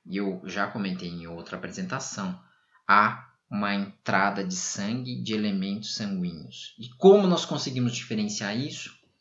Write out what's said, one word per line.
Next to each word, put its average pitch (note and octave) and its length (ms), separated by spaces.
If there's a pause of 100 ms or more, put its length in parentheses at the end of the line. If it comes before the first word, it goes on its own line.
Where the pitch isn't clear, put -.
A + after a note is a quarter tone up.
e F#2 120
eu F#2+ 280
já G2 200
comentei F#2 440
em E2+ 180
outra E2+ 300
apresentação, F#2 840 (460)
há G#2 420 (180)
uma G2+ 280
entrada G2 680
de F#2 120
sangue B2 680
de A2 120
elementos G2+ 600
sanguíneos. F2+ 840
E A2+ 180
como G3 300
nós E3+ 180
conseguimos B2+ 480
diferenciar G#2+ 640
isso? - 420 (220)